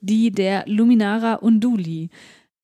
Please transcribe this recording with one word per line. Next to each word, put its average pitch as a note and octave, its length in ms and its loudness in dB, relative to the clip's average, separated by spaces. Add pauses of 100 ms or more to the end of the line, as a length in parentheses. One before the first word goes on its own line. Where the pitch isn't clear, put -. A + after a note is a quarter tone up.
die A3 320 0
der F#3+ 340 -2
Luminara A3 680 2
Unduli. G3+ 760 0 (540)